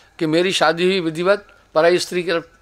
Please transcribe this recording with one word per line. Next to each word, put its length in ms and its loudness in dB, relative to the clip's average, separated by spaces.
कि 80 -2
मेरी 260 0
शादी 320 0
हुई 160 0
विधिवत, 480 -2
पराई 240 4
स्त्री 240 -4
की 80 -4
तरफ, 320 -4